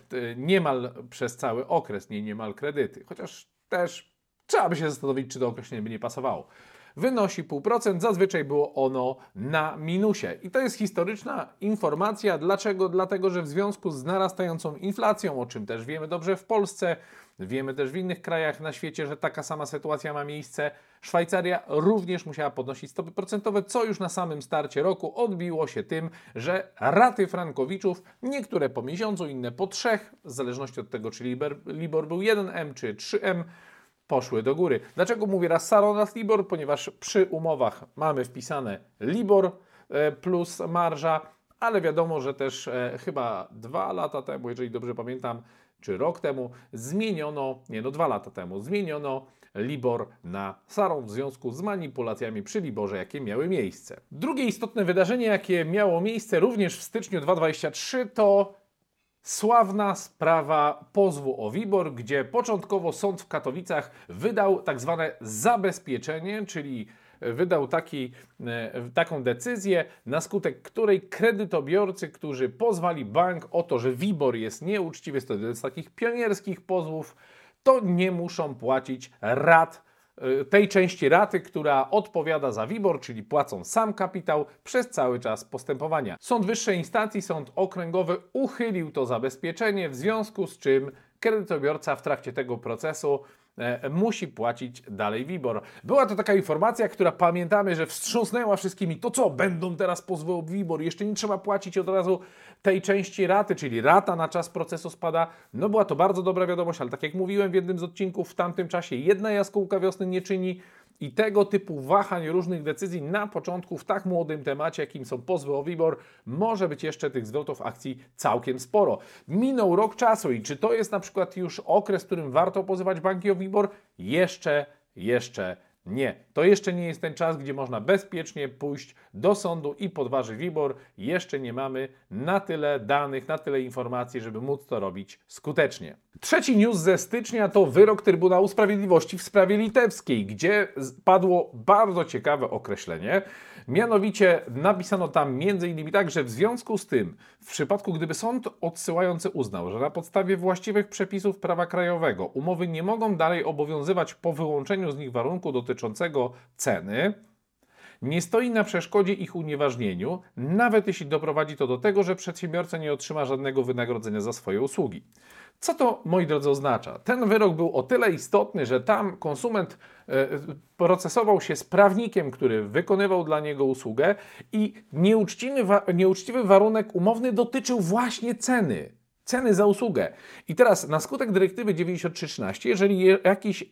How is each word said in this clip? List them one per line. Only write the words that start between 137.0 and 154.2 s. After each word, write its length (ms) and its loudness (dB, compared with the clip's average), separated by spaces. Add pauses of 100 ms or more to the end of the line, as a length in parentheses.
to 180 6
wyrok 360 8
Trybunału 460 6
Sprawiedliwości 720 4
w 40 -12
sprawie 340 6
litewskiej, 680 2
gdzie 500 2
z-, 280 -8
padło 500 6
bardzo 500 4
ciekawe 460 0
określenie. 720 -4 (460)
Mianowicie 720 4 (140)
napisano 540 0
tam 260 2
między 340 0
innymi 240 -6
tak, 180 2
że 140 0
w 60 -6
związku 480 0
z 80 -12
tym, 300 0 (240)
w 100 -20
przypadku 420 -2
gdyby 220 -4
sąd 340 -4 (120)
odsyłający 680 -2
uznał, 400 -4
że 80 -4
na 120 -2
podstawie 460 -2
właściwych 520 0
przepisów 500 -2
prawa 280 0
krajowego 600 0
umowy 420 -2
nie 140 -4
mogą 340 0
dalej 280 2
obowiązywać 680 -2
po 180 -2